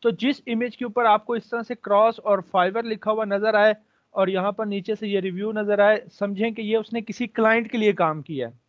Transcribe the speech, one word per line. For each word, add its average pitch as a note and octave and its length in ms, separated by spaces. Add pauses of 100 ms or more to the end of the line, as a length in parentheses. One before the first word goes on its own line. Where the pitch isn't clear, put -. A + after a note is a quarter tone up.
तो A#3 100
जिस A#3 360
image A#3 280
के B3+ 100
ऊपर A#3+ 200
आपको G#3+ 300
इस A3+ 160
तरह A#3 120
से A#3+ 120
cross G#3+ 440
और G3 240 (120)
Fiverr F#3+ 280
लिखा G#3+ 280
हुआ A3 140
नजर G3+ 300
आए G#3 200 (380)
और F#3+ 160
यहाँ F#3+ 220
पर G#3+ 140
नीचे G3+ 300
से G#3+ 120
ये G3 120
review F#3+ 320
नजर G#3 300
आए, G#3 260
समझें G3+ 460
कि A3+ 80
ये G#3+ 140
उसने A3+ 260
किसी A3+ 260
client A3+ 440
के B3 60
लिए G#3+ 160
काम D#3+ 280
किया C3+ 260
है A#2 200